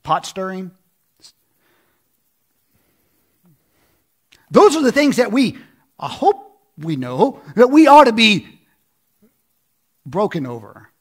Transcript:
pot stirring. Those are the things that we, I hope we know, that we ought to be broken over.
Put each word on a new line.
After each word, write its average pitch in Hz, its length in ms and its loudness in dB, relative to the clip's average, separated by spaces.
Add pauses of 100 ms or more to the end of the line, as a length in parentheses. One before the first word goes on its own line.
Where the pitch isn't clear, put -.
pot 156 220 -6
stirring. 190 460 -12 (3750)
Those 311 240 4
are 320 80 -4
the 240 80 0
things 285 240 0
that 220 160 -2
we, 226 260 -2 (400)
I 139 120 -12
hope - 500 -6 (180)
we 156 200 -8
know, 127 420 -4 (160)
that 247 160 4
we 302 160 6
ought 285 200 8
to 226 60 0
be 214 460 -2 (1500)
broken 156 400 -6
over. 110 440 -18 (120)